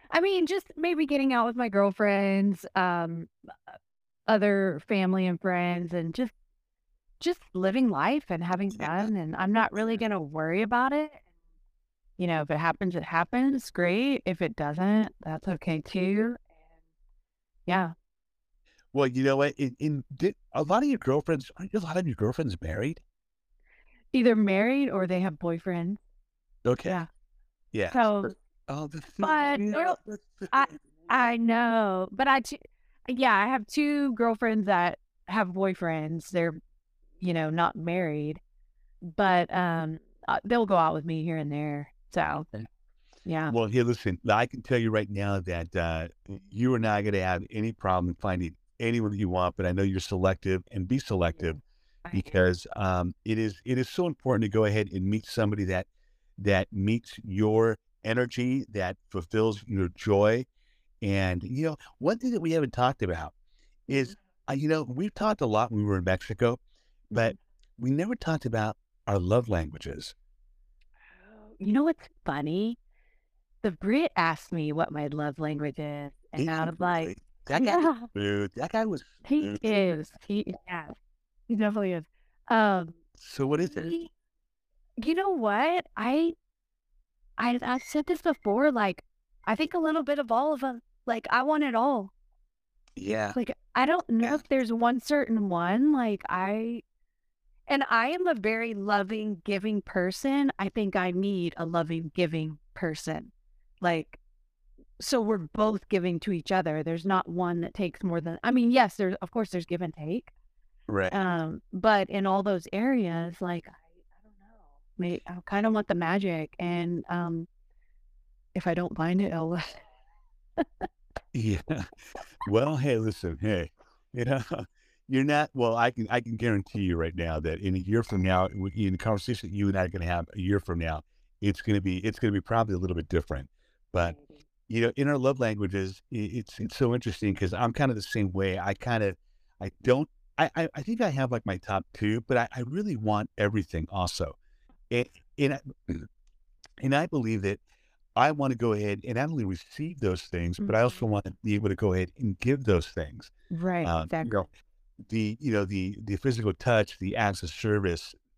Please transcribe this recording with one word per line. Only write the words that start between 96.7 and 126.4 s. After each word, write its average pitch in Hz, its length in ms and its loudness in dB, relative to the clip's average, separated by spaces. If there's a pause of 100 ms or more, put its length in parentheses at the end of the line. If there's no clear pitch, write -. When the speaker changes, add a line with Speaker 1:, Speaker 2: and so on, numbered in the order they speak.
Speaker 1:
and 277 220 2
I 233 200 4
am 359 180 0
a 320 80 2
very 226 400 -2
loving, 202 720 -2
giving 202 360 0
person. 269 800 0
I 196 100 0
think 208 260 -2
I 180 160 2
need 185 460 -2
a 170 80 -4
loving, 165 500 -2
giving 160 440 -2 (160)
person. 156 560 -6 (500)
Like, 170 380 -2 (840)
so 247 200 2
we're 214 180 0
both 214 500 0
giving 175 320 0
to 208 120 -2
each 170 180 -4
other. 160 320 0
There's 165 220 -4
not 190 240 0
one 175 320 -2
that - 120 -6
takes 180 300 -6
more 170 180 0
than, 165 220 -8
I 240 80 2
mean, 240 200 4
yes, 247 260 4
there's, 190 240 0
of 180 100 -10
course, 220 200 -4
there's 170 160 -4
give 175 160 -4
and 160 100 -6
take. 160 380 -6 (560)
Speaker 2:
Right. 147 260 0
Speaker 1:
Um, 175 480 -2 (120)
but 196 360 2
in 196 180 -2
all 190 160 2
those 185 300 -2
areas, 185 680 -2
like, 175 260 -4
I, - 40 -20
I - 520 -20
don't 214 160 -20
know. - 260 -20 (320)
May-, 175 300 -4
I 180 120 -12 (100)
kinda 208 220 2
want 214 180 0
the 175 60 2
magic. 175 640 -2
And, 175 500 -2
um, 170 380 -4 (1080)
if 185 140 -4
I 170 60 2
don't 175 220 -2
find 175 260 0
it, 202 120 0
I'll 165 340 -2
<laughs> - 1700 -10
Speaker 2:
Yeah. 110 280 0 (840)
Well, 131 320 2
hey, 131 220 2
listen, 95 420 -4
hey, 95 300 0 (420)
you 120 120 -2
know, 131 160 0 (340)
<laughs> - 340 -20
you're 131 140 4
not, 147 300 2
well, 117 240 2
I 117 140 4
can, 110 180 -4
I 120 120 2
can 117 160 -6
guarantee 107 460 0